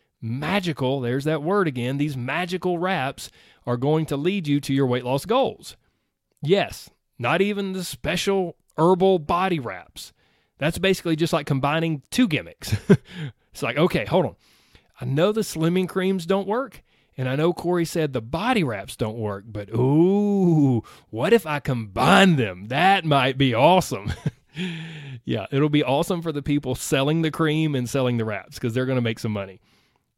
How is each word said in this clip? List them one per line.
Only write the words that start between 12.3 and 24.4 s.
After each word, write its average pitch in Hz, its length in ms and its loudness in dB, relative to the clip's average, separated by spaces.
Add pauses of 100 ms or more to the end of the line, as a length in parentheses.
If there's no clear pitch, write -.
<laughs> - 40 -20 (680)
It's - 100 -8
like, 127 140 -2
okay, 156 280 0
hold 160 220 2
on. 90 80 -10 (680)
I 131 40 -8
know 147 260 2
the 220 100 -2
slimming 175 480 0
creams 185 380 -2
don't 196 200 0
work, 226 360 -6 (340)
and 131 100 -4
I 127 80 -2
know 160 160 2
Corey 170 340 -2
said 156 280 -2
the 123 80 -2
body 180 420 -2
wraps 101 320 -6
don't 110 220 -4
work, 104 300 -6
but 104 260 -10
ooh, 160 1120 4 (260)
what 143 240 0
if 220 140 2
I 147 120 -4
combine 139 760 4
them? 101 320 -2
That 170 380 2
might 135 320 2
be 135 160 4
awesome. 135 640 4
<laughs> - 60 -20 (1000)